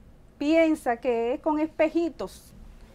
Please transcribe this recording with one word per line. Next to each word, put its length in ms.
piensa 600
que 360
es 60
con 200
espejitos. 920